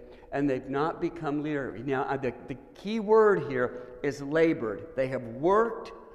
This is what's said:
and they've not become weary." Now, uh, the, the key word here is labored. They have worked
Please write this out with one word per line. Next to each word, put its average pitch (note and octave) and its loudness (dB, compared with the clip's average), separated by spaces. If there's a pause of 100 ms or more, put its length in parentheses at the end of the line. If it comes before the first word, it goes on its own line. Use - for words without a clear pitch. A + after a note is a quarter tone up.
(320)
and C#3+ 0
they've C3 -2
not D3 -2
become D3+ -4
weary." C#3 -4
Now, C3+ -2
uh, C#3 -2
the, B2+ -2 (140)
the C3+ -8 (160)
key A3 -4
word G#3 6
here B2+ -2 (140)
is C#3 -2
labored. C#3 0
They C3 0
have C3 -4
worked F3 0 (220)